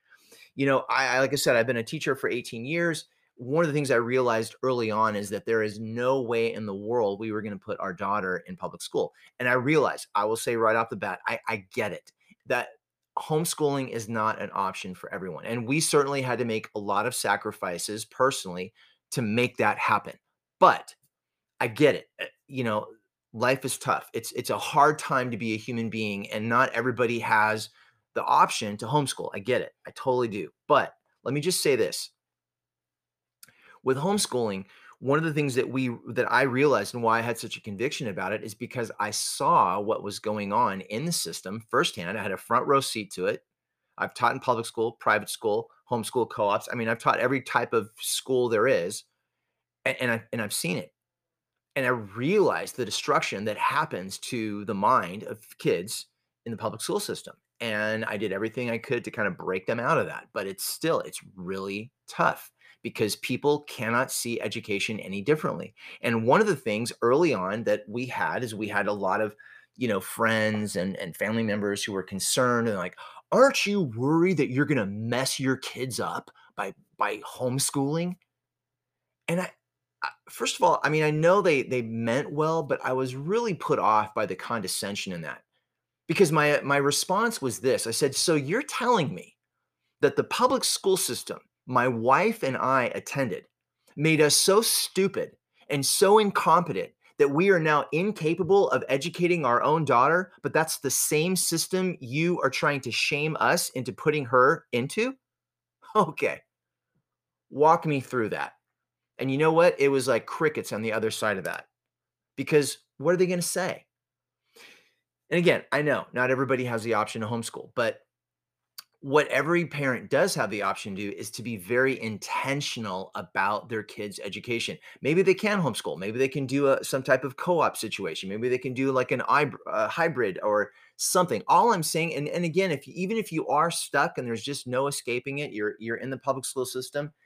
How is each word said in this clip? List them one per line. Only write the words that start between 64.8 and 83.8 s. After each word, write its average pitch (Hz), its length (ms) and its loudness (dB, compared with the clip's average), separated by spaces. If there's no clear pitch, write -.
any 98 220 -8
differently. 143 520 -2
And 113 240 0
one 147 160 6
of 214 60 4
the 190 80 2
things 113 460 -4
early 139 320 4
on 98 320 -4
that 101 220 2
we 120 180 -6
had 98 380 -2
is 113 120 -8
we 104 120 -6
had 101 200 0
a 104 60 0
lot 98 260 0
of, 107 160 -2
you 123 120 -2
know, 101 120 2
friends 107 760 0
and, 95 220 -2
and 85 180 -8
family 110 280 -2
members 101 400 -2
who - 80 -6
were 95 120 -4
concerned 117 640 0
and 107 100 -2
like, 90 200 -8
"Aren't 262 340 6
you 202 160 0
worried 151 560 2
that 135 120 2
you're 131 160 2
gonna 139 200 0
mess 113 540 -4
your 131 180 0
kids 127 420 -8
up 85 320 -6
by, 98 180 -6
by 104 220 -2
homeschooling?" 143 960 -2
And 170 140 0
I, - 100 -8
I, - 80 -6
first - 260 -4
of - 80 2
all, 170 200 6
I 139 60 2
mean, 156 140 4
I 151 80 4
know 165 300 6
they, 156 220 4
they 127 180 0
meant 117 500 0
well, 156 320 0
but 135 200 -2
I 127 100 0
was 131 220 -2
really 196 380 -2
put 143 260 0
off 107 360 2